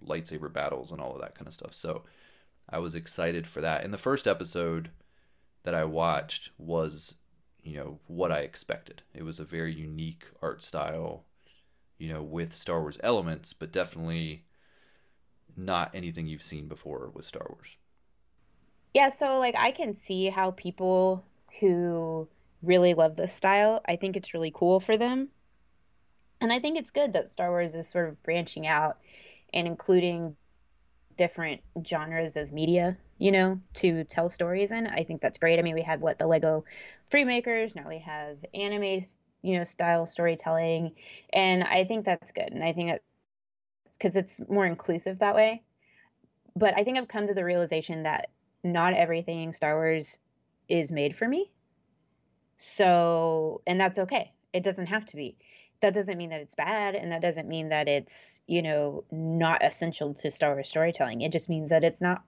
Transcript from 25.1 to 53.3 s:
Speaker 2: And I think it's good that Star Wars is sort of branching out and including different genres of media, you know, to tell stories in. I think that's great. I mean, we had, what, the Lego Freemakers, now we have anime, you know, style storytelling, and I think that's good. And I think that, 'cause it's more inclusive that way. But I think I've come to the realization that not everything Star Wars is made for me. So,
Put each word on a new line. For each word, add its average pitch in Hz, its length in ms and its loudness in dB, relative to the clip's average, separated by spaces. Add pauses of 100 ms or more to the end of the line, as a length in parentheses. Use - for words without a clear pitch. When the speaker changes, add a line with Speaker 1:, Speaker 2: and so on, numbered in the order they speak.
Speaker 2:
And 233 120 2
I 247 80 2
think 302 180 -2
it's 277 120 -8
good 285 240 2
that 165 160 0
Star 175 200 -2
Wars 175 240 0
is 165 140 -8
sort 175 200 -2
of 151 140 -12
branching 165 440 -4
out 156 320 2 (540)
and 170 140 0
including 170 720 2 (800)
different 170 440 0 (260)
genres 160 500 -2
of 147 160 -6
media, 170 440 2 (220)
you 196 140 4
know, 190 280 4 (140)
to 165 300 2
tell 170 240 -2
stories 185 440 0
in. 226 140 -2
I 165 180 -4
think 160 160 -8
that's - 180 -2
great. 165 200 6
I 170 40 4
mean, 165 120 0
we 165 80 -2
had, 160 180 -2
what, 160 180 0
the 160 80 2
Lego 160 380 4 (460)
Freemakers, 240 640 2
now 151 120 -12
we 160 100 -10
have 151 400 -10 (160)
anime, 202 500 -2 (380)
you 180 160 0
know, 175 60 -2
style 170 420 0
storytelling, 165 840 0 (400)
and 185 320 4
I 185 200 4
think 214 220 -2
that's - 260 -2
good. - 200 -6
And 160 120 -6
I 165 80 2
think 170 180 -2
that, - 120 -2 (1000)
'cause 185 160 2
it's 190 320 -2
more 202 180 4
inclusive 175 520 -2
that 202 160 2
way. 220 280 4 (920)
But 190 220 4
I 208 60 4
think 254 140 0
I've 247 100 -4
come 208 180 -4
to 202 80 0
the 185 100 0
realization 165 600 -2
that - 260 -2 (340)
not 175 300 2
everything 165 580 0
Star 151 240 0
Wars 160 420 0 (500)
is 165 220 0
made 147 240 0
for 226 140 -2
me. 349 220 -2 (1080)
So, 165 1080 4